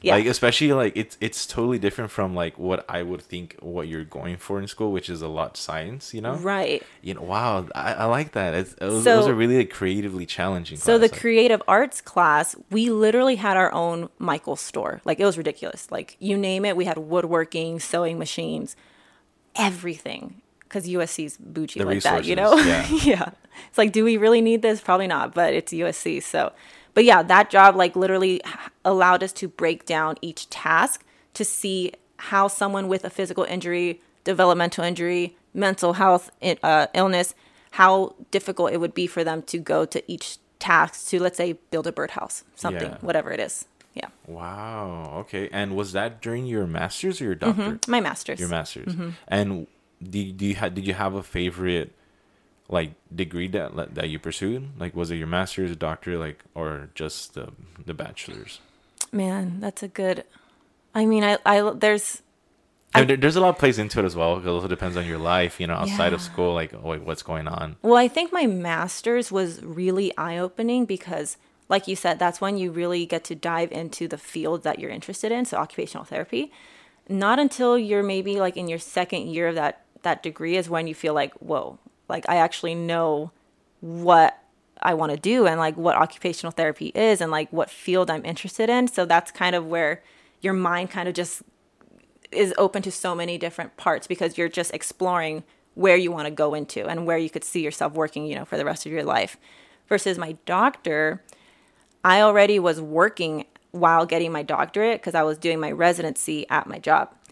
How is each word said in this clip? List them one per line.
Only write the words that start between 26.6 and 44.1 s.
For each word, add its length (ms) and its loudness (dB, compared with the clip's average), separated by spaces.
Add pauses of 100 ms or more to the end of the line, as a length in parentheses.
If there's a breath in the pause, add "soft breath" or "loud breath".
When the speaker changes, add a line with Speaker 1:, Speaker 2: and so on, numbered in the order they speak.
Speaker 1:
but 100 8
yeah, 180 10
that 280 8
job, 260 12
like, 200 4
literally 400 2 (100)
h-, 240 -12 (140)
allowed 380 6
us 180 -4
to 80 -6
break 380 -2
down 340 0
each 300 -12
task 540 0 (300 soft breath)
to 100 -4
see 480 -4 (380)
how 180 4
someone 400 -2
with 160 -4
a 60 -8
physical 340 -4
injury, 560 -4 (240 soft breath)
developmental 600 2
injury, 520 -2 (160)
mental 420 0
health, 360 4 (120)
i-, 200 0
uh, 320 4
illness, 400 2 (480 soft breath)
how 320 6 (160)
difficult 420 0
it 100 0
would 120 -4
be 120 -2
for 180 -4
them 180 -4
to 160 -6
go 260 0
to 140 -4 (160)
each 240 -12 (200)
task 520 0
to, 120 0
let's 140 -2
say, 120 -2 (240)
build 140 -4
a 60 -4
birdhouse, 520 -8 (100)
something, 380 -6
Speaker 2:
Yeah. 80 -16
Speaker 1:
whatever 320 0
it 80 -4
is. 260 -6 (280)
Yeah. 140 -12 (180)